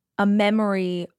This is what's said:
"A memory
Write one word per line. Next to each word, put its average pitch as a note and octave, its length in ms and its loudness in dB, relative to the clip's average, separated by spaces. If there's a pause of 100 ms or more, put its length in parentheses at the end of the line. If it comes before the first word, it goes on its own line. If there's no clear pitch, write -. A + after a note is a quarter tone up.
(180)
"A G3+ 80 0
memory G3+ 840 0 (120)